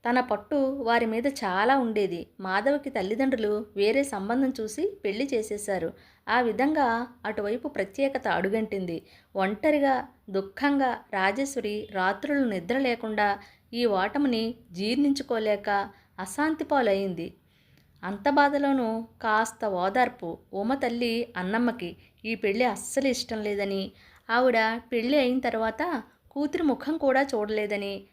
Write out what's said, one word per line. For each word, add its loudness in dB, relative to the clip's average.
తన 4
పట్టు -2
వారి 2
మీద -2
చాలా 2
ఉండేది. 0
మాధవికి 0
తల్లిదండ్రులు 0
వేరే 2
సంబంధం -2
చూసి -4
పెళ్లి -2
చేసేశారు. -2
ఆ 4
విధంగా 0
అటువైపు -4
ప్రత్యేకత -2
అడుగంటింది. -2
ఒంటరిగా, 2
దుఃఖంగా 0
రాజేశ్వరి -2
రాత్రులు 0
నిద్ర -2
లేకుండా 0
ఈ 0
ఓటమిని 2
జీర్ణించుకోలేక 0
అశాంతి -2
పాలయింది. 0
అంత -2
బాధలోనూ 2
కాస్త 0
ఓదార్పు 0
ఉమ -2
తల్లి -2
అన్నమ్మకి. -2
ఈ -4
పెళ్లి 0
అస్సలు -2
ఇష్టం -2
లేదని, -4
ఆవిడ 4
పెళ్లి 2
అయిన 2
తర్వాత -2
కూతురి -2
ముఖం 0
కూడా 4
చూడలేదని -2